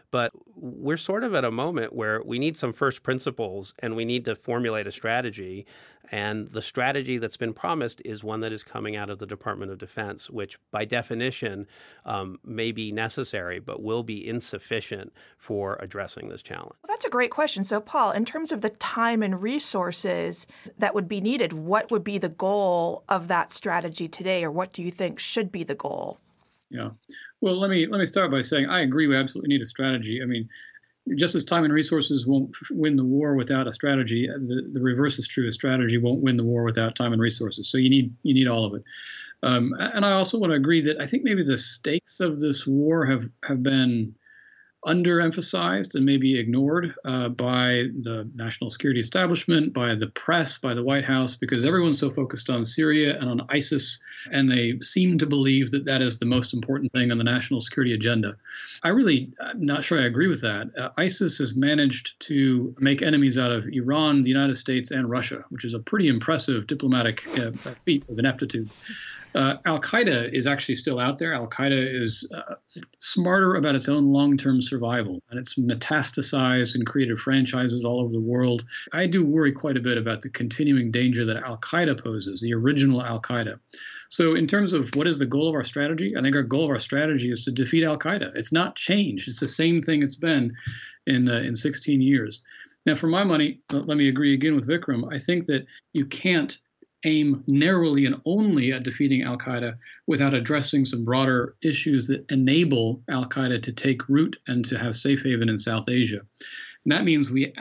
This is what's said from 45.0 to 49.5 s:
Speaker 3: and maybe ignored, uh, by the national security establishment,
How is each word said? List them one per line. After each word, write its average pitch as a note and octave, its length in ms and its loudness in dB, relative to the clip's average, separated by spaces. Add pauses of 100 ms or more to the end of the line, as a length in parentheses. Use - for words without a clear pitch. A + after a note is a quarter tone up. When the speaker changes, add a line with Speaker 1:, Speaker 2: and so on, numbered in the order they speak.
Speaker 3:
and C3+ 80 4
maybe C3+ 340 4
ignored, C#3 560 2 (100)
uh, B2+ 240 -2
by B2 580 2 (160)
the A2+ 340 -6
national A2+ 340 -6
security B2+ 300 0
establishment, E3+ 720 0